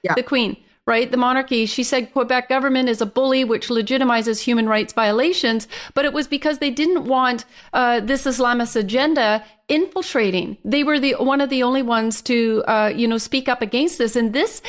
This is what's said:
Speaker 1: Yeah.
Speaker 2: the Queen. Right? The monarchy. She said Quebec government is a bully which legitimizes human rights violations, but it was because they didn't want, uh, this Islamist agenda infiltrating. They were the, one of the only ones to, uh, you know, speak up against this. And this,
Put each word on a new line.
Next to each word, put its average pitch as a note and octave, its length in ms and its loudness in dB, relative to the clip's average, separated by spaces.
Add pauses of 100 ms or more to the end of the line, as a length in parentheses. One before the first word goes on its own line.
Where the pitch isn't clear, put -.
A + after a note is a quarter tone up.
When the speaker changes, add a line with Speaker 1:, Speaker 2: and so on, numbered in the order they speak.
Speaker 1:
Yeah. E3 120 0
Speaker 2:
the B3 80 0
Queen. A#3 320 0 (300)
Right? A#3 240 0
The B3+ 80 0
monarchy. B3 480 0
She A#3+ 180 -4
said B3+ 280 -2
Quebec B3 380 0
government C4 400 2
is A3 100 0
a A3+ 60 0
bully C4 400 2
which A3 240 -2
legitimizes A#3 720 0
human A#3 260 0
rights G#3+ 240 0
violations, A3+ 720 0 (280)
but C#4 100 0
it C#4+ 80 0
was D4 160 -2
because D4 320 -2
they C#4+ 120 -2
didn't D#4 340 0
want, B3 400 0 (260)
uh, A#3+ 300 2
this B3 240 -2
Islamist A#3+ 500 0
agenda A3+ 720 0 (240)
infiltrating. B3 960 0
They C#4 180 2
were D4 160 2
the, C4 200 0
one C4+ 200 2
of C#4 100 0
the B3+ 140 0
only B3+ 200 2
ones A3+ 400 -2
to, A3+ 440 0
uh, G#3+ 260 2
you A#3 140 0
know, A3+ 100 0
speak C4 300 -2
up B3 140 0
against B3 360 -2
this. A#3 200 0
And A3+ 160 0
this, F4+ 360 -2